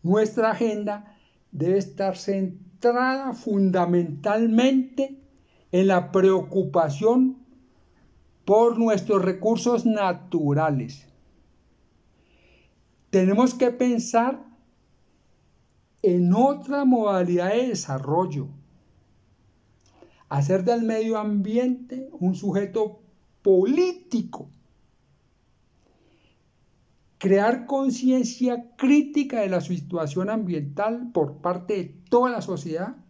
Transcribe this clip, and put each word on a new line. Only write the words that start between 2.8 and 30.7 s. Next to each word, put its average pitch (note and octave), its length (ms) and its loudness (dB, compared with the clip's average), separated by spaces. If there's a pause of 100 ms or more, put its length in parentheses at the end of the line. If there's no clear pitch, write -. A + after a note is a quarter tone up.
fundamentalmente G#3 1900 0 (520)
en F#3 160 4
la F3+ 260 2
preocupación F#3+ 1300 2 (1040)
por A3+ 340 4
nuestros G#3 440 2
recursos A3+ 640 0
naturales. D#3+ 1200 -2 (2000)
Tenemos G3+ 440 2
que B3 180 0
pensar A#3+ 720 -2 (1600)
en F3+ 320 2
otra C#4 540 0
modalidad F#3+ 680 2
de B3 160 0
desarrollo, D3 800 -4 (1800)
hacer F3+ 340 0
del A#3 160 0
medio A3 380 -2
ambiente A3 960 -4
un F3+ 220 -2
sujeto G3+ 680 -4 (400)
político, A#3 1040 0 (2750)
crear G3+ 480 2
conciencia B3+ 1120 -2
crítica C#4 680 2
de F#3+ 80 -2
la F3+ 100 0
situación F3 680 -4
ambiental G#3 840 -4